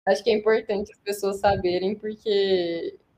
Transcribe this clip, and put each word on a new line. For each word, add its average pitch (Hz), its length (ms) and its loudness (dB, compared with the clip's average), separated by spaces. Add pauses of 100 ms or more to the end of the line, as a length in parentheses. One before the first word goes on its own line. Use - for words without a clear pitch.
acho 196 180 2
que 233 60 2
é 208 40 4
importante 214 580 0
as - 80 -20
pessoas 196 400 -4
saberem, 190 540 0
porque, 196 1040 -2 (200)